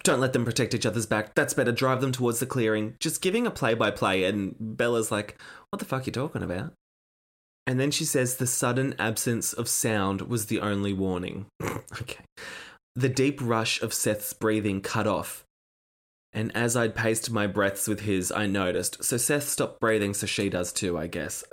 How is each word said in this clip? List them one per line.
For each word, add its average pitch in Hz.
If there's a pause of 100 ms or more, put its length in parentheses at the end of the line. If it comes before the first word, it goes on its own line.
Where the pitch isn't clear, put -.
Don't 147
let 127
them 120
protect 117
each 120
other's 110
back. 107
That's 139
better. 120
Drive 127
them 135
towards 120
the 127
clearing." 110
Just -
giving 226
a 185
play-by-play, 104
and 98
Bella's 113
like, 104 (300)
"What -
the -
fuck 131
are 127
you -
talking 131
about?" 90 (920)
And 127
then 143
she 160
says 127
the 127
sudden 131
absence 110
of 120
sound 98
was 110
the 110
only 101
warning. 95 (160)
<laughs> - (320)
Okay. - (720)
The 127
deep 135
rush 117
of 113
Seth's -
breathing 107
cut 107
off. - (880)
And 110
as 117
I'd 113
paced 113
my 107
breaths 98
with 101
his, 95
I 104
noticed. 90
So 127
Seth 143
stopped -
breathing, 104
so -
she 101
does 90
too, 87
I 80
guess. 78